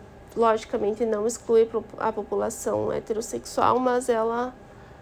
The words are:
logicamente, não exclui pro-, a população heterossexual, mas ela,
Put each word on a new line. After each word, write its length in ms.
logicamente, 680
não 200
exclui 380
pro-, 180
a 160
população 800
heterossexual, 840
mas 320
ela, 420